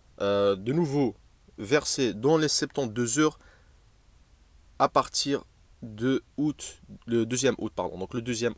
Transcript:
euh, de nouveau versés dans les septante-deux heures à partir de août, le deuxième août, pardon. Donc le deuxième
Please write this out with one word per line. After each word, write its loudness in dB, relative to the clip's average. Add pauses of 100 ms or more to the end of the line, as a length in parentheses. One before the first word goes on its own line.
(200)
euh, 2
de -4
nouveau 0 (440)
versés 0
dans 2
les 2
septante-deux 0
heures 4 (1400)
à 4
partir 0 (380)
de -2 (140)
août, -4 (240)
le 0
deuxième 0
août, -6
pardon. -6
Donc -8
le -6
deuxième -4